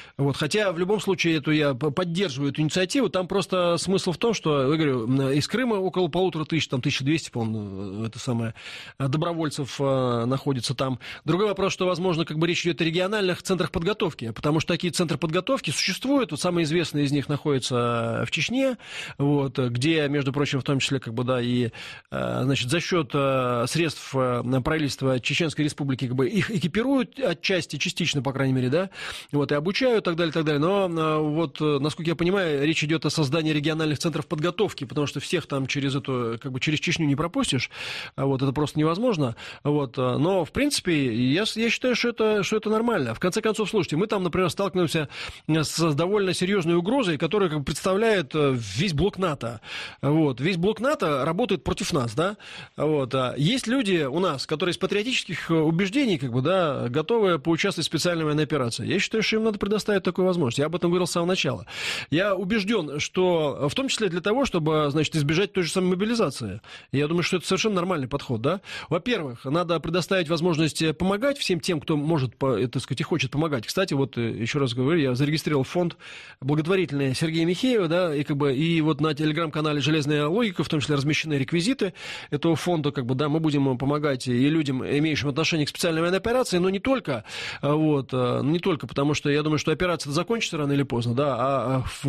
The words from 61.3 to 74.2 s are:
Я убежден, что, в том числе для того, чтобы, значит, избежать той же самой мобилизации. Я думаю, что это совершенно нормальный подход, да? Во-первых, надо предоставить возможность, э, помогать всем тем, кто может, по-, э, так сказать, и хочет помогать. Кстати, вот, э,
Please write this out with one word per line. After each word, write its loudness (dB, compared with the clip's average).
Я 2
убежден, 0
что, 2
в -4
том -2
числе 0
для -2
того, 2
чтобы, 2
значит, 0
избежать 2
той 0
же -2
самой 2
мобилизации. 0
Я 2
думаю, 2
что 0
это -4
совершенно 2
нормальный 0
подход, -4
да? 0
Во-первых, -2
надо 0
предоставить 0
возможность, 0
э, 2
помогать 0
всем 0
тем, -2
кто 0
может, 0
по-, 2
э, 2
так -4
сказать, -6
и -4
хочет -2
помогать. -2
Кстати, -2
вот, 0
э, -2